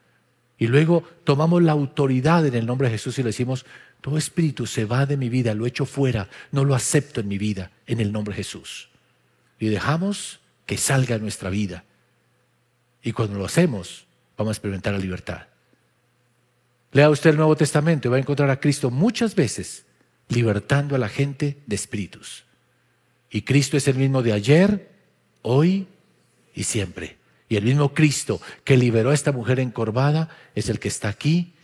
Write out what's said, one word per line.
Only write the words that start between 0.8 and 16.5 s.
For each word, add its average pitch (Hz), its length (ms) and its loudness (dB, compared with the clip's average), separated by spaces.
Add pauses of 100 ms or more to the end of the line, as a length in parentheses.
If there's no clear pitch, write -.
tomamos 165 400 4
la 160 100 6
autoridad 143 720 2
en 123 100 0
el 113 100 -2
nombre 127 220 0
de 113 100 0
Jesús 123 220 -8
y 127 40 0
le 117 60 -2
decimos, 123 360 -4 (360)
"Todo 143 160 -4
espíritu 151 480 -2
se 110 200 -4
va 123 200 0
de 143 120 -2
mi 127 120 -2
vida, 117 240 0
lo 107 120 -4
echo 131 200 -4
fuera, 123 420 -2 (240)
no 139 140 2
lo 139 100 2
acepto - 460 -2
en 101 60 -6
mi 98 100 -2
vida, 95 340 -4 (160)
en 117 140 -2
el 104 100 -2
nombre 104 220 -6
de 98 100 -6
Jesús". - 460 -16 (680)
Y 110 100 -2
dejamos 151 720 -4 (240)
que 127 120 -6
salga 127 380 0
de 104 60 -4
nuestra 98 280 -8
vida. 92 360 -6 (1160)
Y 113 80 -4
cuando 101 260 -4
lo 98 80 -4
hacemos, 120 600 -2 (320)
vamos 107 140 -2
a - 20 -4
experimentar 101 400 -6
la 98 60 -4
libertad. 92 480 -8 (1500)